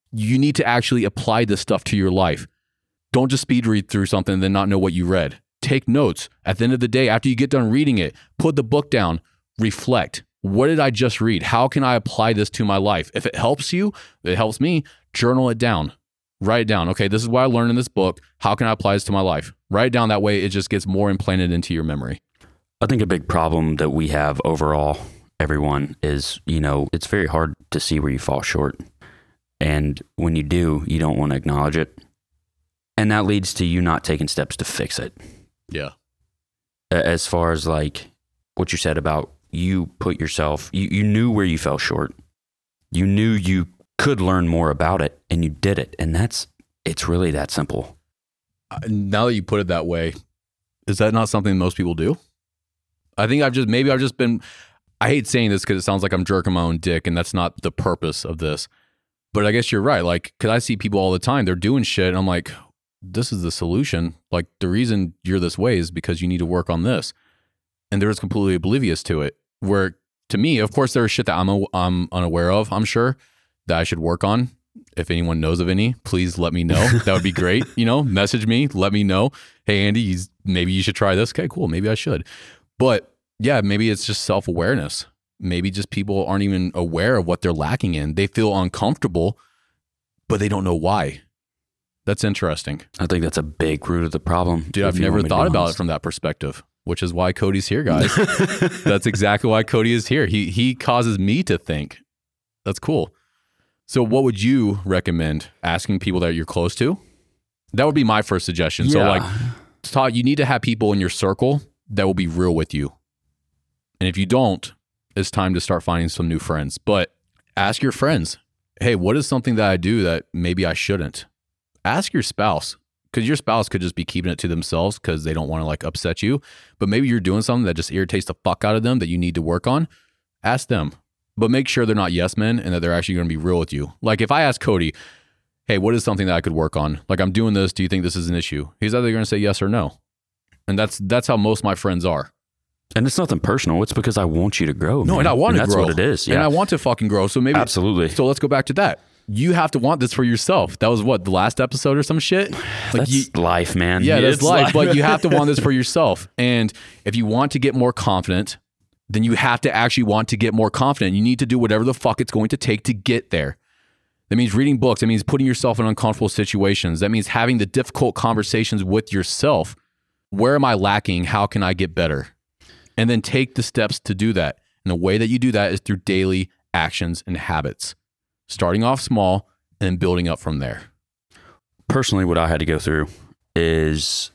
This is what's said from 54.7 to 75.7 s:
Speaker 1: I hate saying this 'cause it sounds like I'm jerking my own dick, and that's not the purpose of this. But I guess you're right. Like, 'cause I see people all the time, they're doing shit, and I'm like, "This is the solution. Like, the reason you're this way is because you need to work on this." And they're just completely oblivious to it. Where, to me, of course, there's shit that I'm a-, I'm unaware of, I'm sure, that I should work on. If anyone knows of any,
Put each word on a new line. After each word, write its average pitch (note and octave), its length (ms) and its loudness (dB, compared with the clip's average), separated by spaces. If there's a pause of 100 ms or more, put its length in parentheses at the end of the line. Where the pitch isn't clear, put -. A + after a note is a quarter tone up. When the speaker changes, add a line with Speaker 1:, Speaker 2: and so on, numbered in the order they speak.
Speaker 1:
I A2 100 0
hate C3+ 180 0
saying A#2 220 2
this G2 140 0
'cause G2 140 0
it F2+ 60 -4
sounds G2 200 0
like G2 100 0
I'm F2+ 120 0
jerking F#2+ 280 0
my F2 80 2
own E2+ 160 0
dick, E2 300 -2
and E2+ 100 0
that's - 160 -4
not F2 280 -2
the E2+ 100 -4
purpose - 540 -2
of D#2+ 140 -6
this. D2+ 280 -4 (640)
But G#2 120 2
I G#2 60 2
guess A#2 200 0
you're G#2 100 2
right. A#2 220 2
Like, F2 360 -2
'cause A2 100 0
I A#2 100 2
see A#2 180 -2
people G2+ 220 -2
all F#2+ 120 2
the F2+ 80 0
time, C3+ 260 0
they're F2+ 100 0
doing A2 280 0
shit, F#2 260 0
and F#2 80 0
I'm F#2+ 100 0
like, F2 240 -2 (500)
"This F#2+ 300 -6
is G2 100 -4
the E2 100 -2
solution. F2 640 -2 (160)
Like, F2 160 -2 (120)
the F#2 100 -2
reason G2+ 440 0 (100)
you're F#2 160 0
this F2 180 -2
way G#2+ 200 2
is E2+ 140 -2
because E2+ 300 -6
you F2+ 60 -2
need F2+ 120 0
to E2+ 60 -2
work F2 240 -2
on E2+ 140 0
this." A#2+ 300 -2 (800)
And G2 100 0
they're G#2 80 2
just G#2 100 -2
completely G2 360 0
oblivious G2 480 0
to D#2 180 -2
it. C#2+ 160 -6 (240)
Where, G2 360 0 (320)
to - 80 -2
me, C3+ 220 2
of G#2+ 120 0
course, C3+ 220 0
there's A#2 180 2
shit - 160 -2
that E2 100 0
I'm F#2+ 120 2
a-, G2 240 0
I'm F2+ 380 0
unaware F2 400 0
of, G#2+ 200 0
I'm G#2 140 0
sure, B2 320 0 (500)
that E2 120 2
I E2 40 2
should E2 160 -4
work E2+ 240 -2
on. A#2 260 2 (480)
If E2+ 120 -4
anyone E2+ 300 0
knows D#2+ 220 0
of F2 80 0
any, A2 340 2